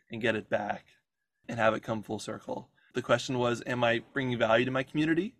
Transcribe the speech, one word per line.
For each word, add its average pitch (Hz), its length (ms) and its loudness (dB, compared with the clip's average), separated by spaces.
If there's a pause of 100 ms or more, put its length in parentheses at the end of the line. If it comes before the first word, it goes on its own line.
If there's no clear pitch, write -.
(120)
and 113 100 -10
get 113 160 0
it - 140 -8
back 104 340 -4 (640)
and 120 100 -8
have 110 160 4
it 110 80 -6
come 110 200 -6
full 110 160 -8
circle. - 500 -10 (260)
The 127 80 -2
question 127 360 2
was, 120 280 0
am 123 160 -2
I 117 200 2 (100)
bringing 127 260 0
value 117 280 4
to 127 40 -2
my 131 120 -2
community? 160 580 0